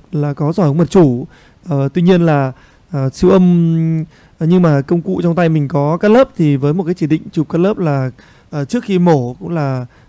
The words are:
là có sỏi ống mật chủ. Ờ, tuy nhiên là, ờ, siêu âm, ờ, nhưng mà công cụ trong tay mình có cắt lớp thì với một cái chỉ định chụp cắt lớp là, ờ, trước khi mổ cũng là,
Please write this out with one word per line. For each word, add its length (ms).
là 220
có 200
sỏi 140
ống 100
mật 120
chủ. 380
Ờ, 260
tuy 80
nhiên 240
là, 260
ờ, 180
siêu 220
âm, 720
ờ, 60
nhưng 160
mà 200
công 200
cụ 220
trong 120
tay 140
mình 180
có 300
cắt 140
lớp 260
thì 180
với 180
một 100
cái 100
chỉ 140
định 140
chụp 180
cắt 80
lớp 200
là, 340
ờ, 160
trước 180
khi 160
mổ 340
cũng 160
là, 360